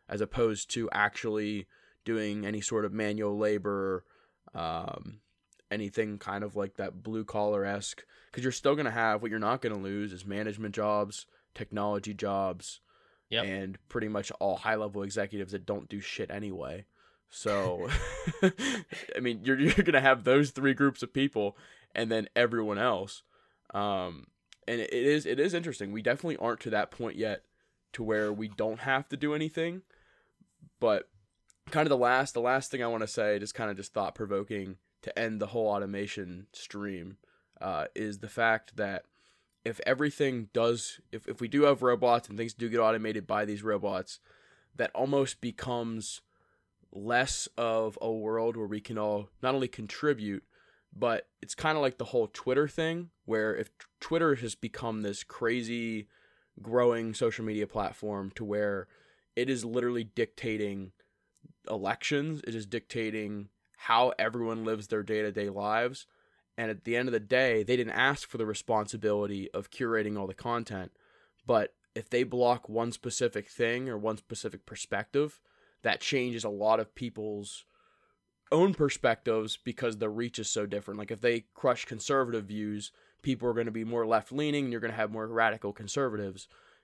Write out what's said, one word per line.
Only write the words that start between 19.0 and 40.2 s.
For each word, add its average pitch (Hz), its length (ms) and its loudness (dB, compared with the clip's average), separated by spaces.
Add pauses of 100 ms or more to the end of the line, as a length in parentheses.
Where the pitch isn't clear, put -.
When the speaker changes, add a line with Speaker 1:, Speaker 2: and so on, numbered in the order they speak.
Speaker 1:
I - 60 -2
mean, 117 240 -4
you're, 131 160 4
you're 175 240 6
gonna 147 160 8
have 131 240 6
those 135 260 6
three 135 220 2
groups 139 300 4
of - 100 -6
people, 113 460 0 (360)
and 113 160 0
then 110 240 2
everyone 113 440 4
else. 101 440 0 (520)
Um, 92 540 -2 (380)
and 117 140 -2
it 107 140 -2
is, 143 320 4
it 120 120 0
is 175 140 2
interesting. 151 400 -4
We 110 80 -4
definitely 139 380 0
aren't 117 220 -2
to 120 100 -6
that 104 200 0
point - 260 -6
yet 107 280 -2 (480)
to 117 100 -8
where 107 300 2
we 107 160 -4
don't 110 320 -4
have 135 300 0
to 143 80 -6
do 147 160 0
anything. 165 480 -2 (1000)
But 110 300 2 (600)
kind 156 140 4
of 151 60 4
the 135 80 6
last, 127 340 4
the 120 80 0
last 127 300 2
thing 127 120 -2
I 117 40 0
wanna 113 200 0
say, 104 320 2
just 104 160 -6
kinda 107 200 -2
just 98 180 -12
thought-provoking 98 840 -4 (240)
to - 160 -6
end 110 200 -2
the 101 100 -2
whole 113 200 0
automation 101 840 -4
stream, 98 640 -10 (420)
uh, 85 340 -2
is 104 260 -4
the 107 80 -10
fact 113 480 0
that 98 280 -2 (600)
if 113 180 -4
everything 131 720 0